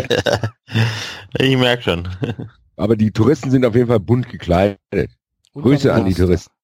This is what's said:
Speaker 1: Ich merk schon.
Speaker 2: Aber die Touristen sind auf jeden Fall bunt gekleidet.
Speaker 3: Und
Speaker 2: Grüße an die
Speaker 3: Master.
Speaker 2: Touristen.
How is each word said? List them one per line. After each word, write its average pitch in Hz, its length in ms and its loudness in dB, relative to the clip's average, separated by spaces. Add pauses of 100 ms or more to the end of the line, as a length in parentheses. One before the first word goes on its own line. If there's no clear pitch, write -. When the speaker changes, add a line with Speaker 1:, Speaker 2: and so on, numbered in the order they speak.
(1400)
Speaker 1:
Ich 131 180 2
merk 123 260 2
schon. 87 260 -2 (680)
Speaker 2:
Aber 107 200 0
die 107 140 2
Touristen 131 400 0
sind 127 140 2
auf 110 100 0
jeden 123 140 2
Fall 117 120 2
bunt 120 280 -2
gekleidet. 98 500 0 (760)
Speaker 3:
Und 139 100 -12
Speaker 2:
Grüße 139 300 4
an 95 120 2
die 95 80 0
Speaker 3:
Master. 90 140 2
Speaker 2:
Touristen. 87 260 0 (120)